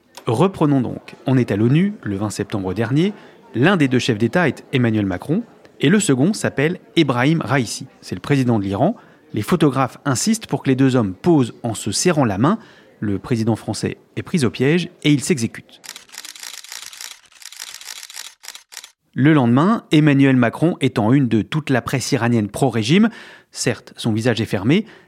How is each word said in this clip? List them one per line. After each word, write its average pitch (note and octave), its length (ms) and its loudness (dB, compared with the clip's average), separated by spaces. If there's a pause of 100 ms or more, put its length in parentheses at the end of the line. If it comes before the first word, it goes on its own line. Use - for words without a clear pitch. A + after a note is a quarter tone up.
(260)
Reprenons C#3+ 540 2
donc. F#2+ 340 -8 (120)
On C3 100 2
est A#2+ 140 2
à G#2 60 -2
l'onu, D3 360 2 (100)
le G2+ 140 -4
vingt G#2 140 -4
septembre G2 420 -6
dernier. C3 400 0 (420)
L'un D#3+ 220 2
des C#3+ 120 2
deux B2 100 2
chefs A#2 200 0
d'État B2+ 300 0
est - 240 -6
Emmanuel A2+ 340 0
Macron, C#3+ 360 -4 (380)
et C#3+ 100 4
le G#3 100 4
second C#3+ 320 2
s'appelle C#3 480 -2 (160)
Ebrahim C#3+ 480 2
Raisi. B2+ 420 -2 (140)
C'est - 140 -12
le F2+ 60 -10
président B2 380 0
de G2 60 -2
l'Iran. G2 320 -2 (380)
Les G#2+ 80 -4
photographes C3+ 640 0
insistent G#3 400 -2
pour - 160 -4
que C3+ 80 0
les B2+ 60 2
deux C3 200 2
hommes G2+ 180 0
posent C#3+ 480 2
en A2+ 120 -6
se - 180 -6
serrant D#3 320 0
la G2 140 -2
main. E3 200 2 (440)
Le G2+ 160 -2
président A2+ 380 -2
français - 400 -6 (200)
est G#2+ 60 -6
pris D3+ 220 -2
au G#2 60 2
piège D#3 400 0 (140)
et D3+ 60 4
il C#3+ 100 4
s'exécute. - 600 -6 (3250)
Le C#3+ 180 4
lendemain, D3 580 2
Emmanuel C#3 460 4
Macron B2 440 2
est B2+ 180 0
en G#2+ 120 2
une C#3 160 4
de A2 140 2
toute C#3+ 300 -4
la A#2+ 100 2
presse - 320 -4
iranienne A#2 360 0
pro-régime. C3+ 600 2 (440)
Certes, - 440 -6
son A2+ 160 -4
visage A2 300 0
est G2 40 -4
fermé, B2+ 380 0 (240)